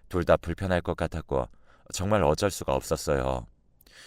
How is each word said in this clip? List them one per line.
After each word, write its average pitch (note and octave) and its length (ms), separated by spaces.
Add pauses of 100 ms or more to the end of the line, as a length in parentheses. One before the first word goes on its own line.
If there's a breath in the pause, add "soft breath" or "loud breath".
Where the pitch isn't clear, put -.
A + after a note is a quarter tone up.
둘 F2+ 160
다 E2+ 140
불편할 F2+ 440
것 E2+ 160
같았고 D#2 500 (460 soft breath)
정말 G2+ 300
어쩔 D#2 280
수가 - 220
없었어요. C2 720 (600 loud breath)